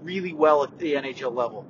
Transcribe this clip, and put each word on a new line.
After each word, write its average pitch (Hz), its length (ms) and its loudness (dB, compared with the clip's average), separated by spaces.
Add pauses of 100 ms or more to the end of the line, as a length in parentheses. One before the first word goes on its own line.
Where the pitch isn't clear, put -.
really 180 300 -6
well 151 300 6
at 117 160 -8
the 156 160 0
N 139 100 -2
H 135 160 -10
L 131 100 -4
level. 117 380 -4